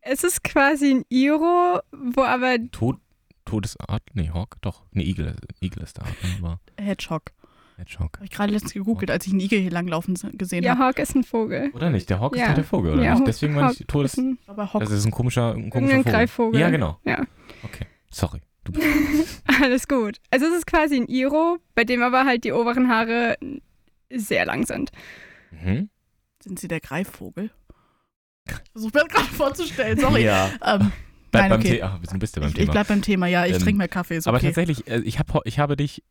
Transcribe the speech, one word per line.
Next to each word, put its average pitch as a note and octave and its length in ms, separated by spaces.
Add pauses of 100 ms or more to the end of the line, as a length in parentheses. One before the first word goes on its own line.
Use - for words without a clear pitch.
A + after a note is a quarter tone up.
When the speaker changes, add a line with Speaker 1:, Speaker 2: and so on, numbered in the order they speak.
Speaker 1:
Es C4 220
ist F4+ 200
quasi C#4+ 480
ein C4 180
Iro, E4 680 (120)
wo C4+ 300
aber B3+ 360 (140)
Speaker 2:
Tod-, - 280 (460)
Todesart? - 580 (100)
Nee, D#2+ 180
Hawk? - 300
Doch. - 300
Nee, F2+ 140
Igel, E2 300 (240)
Igel - 220
ist - 160
der - 80
Art, - 180
ne? F2+ 60 (100)
Aber E2+ 200 (200)
Speaker 3:
Hedgehog. G3 520 (460)
Speaker 2:
Hedgehog. - 420
Speaker 3:
Hab G3+ 40
ich G3 60
gerade G#3 240
letztens G#3 200
gegoogelt, G#3+ 360
Speaker 2:
Hawk. - 60
Speaker 3:
als F3+ 100
ich F#3 80
einen G3 80
Igel G3 180
hier F#3 120
langlaufen F3 420
s-, F3+ 200
gesehen F3+ 300
Speaker 1:
Ja, B3 140
Speaker 3:
hab. - 20 (160)
Speaker 1:
Hawk - 40
ist - 160
ein C4 80
Vogel. A#3+ 500
Speaker 2:
Oder E3+ 160
nicht? A#2 220
Der F#2 80
Hawk C3+ 160
ist B3 60
Speaker 1:
Ja. A3+ 80
Speaker 2:
doch D3 60
der C#3+ 80
Vogel, F#2 300
oder B3 100
Speaker 1:
Ja, - 100
Speaker 2:
nicht? A#3+ 80
Speaker 1:
Hawk, C4+ 40
Speaker 2:
Deswegen D3+ 300
meine B3 160
ich B3+ 80
Speaker 1:
Hawk - 80
Speaker 2:
Todes-, C#3+ 260
Speaker 1:
ist - 60
ein C4 260
Speaker 3:
Aber G3+ 260
Hawk G#3+ 100
Speaker 2:
also G#2+ 120
es G2+ 60
ist G#2 60
ein A2 60
komischer, A#2+ 440
ein - 160
komischer C4+ 240
Speaker 1:
irgendein C4 80
Speaker 2:
Vogel. - 100
Speaker 1:
Greifvogel. A3+ 480
Speaker 2:
Ja, E3+ 80
genau. E2+ 360
Speaker 1:
Ja. - 180 (400)
Speaker 2:
Okay. - 240 (240)
Sorry. - 300 (240)
Du - 80
bist D#4 100
Speaker 1:
<laughs> D4 800
Alles B3+ 240
gut. A3+ 300 (120)
Also C4 160
es E4 80
ist E4+ 140
quasi D4+ 300
ein A#3+ 100
Iro, D4+ 500 (160)
bei A#3 120
dem A#3+ 180
aber B3+ 220
halt B3 180
die A3+ 80
oberen A#3+ 380
Haare A3+ 480 (800)
sehr - 300
lang - 220
sind. - 240 (580)
Speaker 2:
Mhm. F#2 400 (500)
Speaker 3:
Sind F#3+ 200
sie F3+ 80
der E3 120
Greifvogel? F#3+ 680 (1200)
Versuch A3 220
mir D4 60
das D4+ 80
gerade - 220
vorzustellen, C#4 680
sorry. C4 260
Speaker 2:
Ja. F#2+ 260 (120)
Speaker 3:
Ähm, G2+ 280 (400)
Speaker 2:
Bleib A2+ 100
Speaker 3:
nein, A2 80
Speaker 2:
beim A2 120
Speaker 3:
okay. A2+ 100
Speaker 2:
The-, A#2 120
ah, F#2+ 160
wir E2+ 80
sind F#2 100
ein - 20
bisschen G#2 220
beim D2+ 80
Speaker 3:
Ich, D#2 60
Speaker 2:
Thema. - 100
Speaker 3:
ich - 60
bleib G#3 180
beim G#3 120
Thema, F#3 240
ja, F3 220
ich F#3 80
Speaker 2:
Ähm, F3+ 80
Speaker 3:
trink G3 160
mehr F3+ 80
Kaffee, F3 300
ist D#3+ 100
Speaker 2:
aber B2 100
Speaker 3:
okay. C3 100
Speaker 2:
tatsächlich, E3 400
äh, A#2+ 120
ich A2 180
hab - 160
ho-, D#3 120
ich A2 120
habe D3 180
dich D3 360